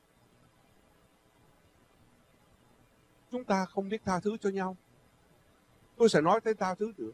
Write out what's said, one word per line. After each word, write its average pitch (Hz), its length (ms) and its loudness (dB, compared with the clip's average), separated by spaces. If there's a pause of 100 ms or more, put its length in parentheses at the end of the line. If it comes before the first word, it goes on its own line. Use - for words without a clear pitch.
(3250)
chúng 247 120 -8
ta 190 220 0
không 196 240 -6
biết 220 160 -6
tha 185 140 0
thứ 208 180 -2
cho 202 120 -4
nhau. 190 280 -4 (1200)
Tôi 226 140 6
sẽ 156 120 6
nói 190 200 4
tới 220 120 0
tha 185 220 -2
thứ 220 220 -4
nữa. 113 160 -10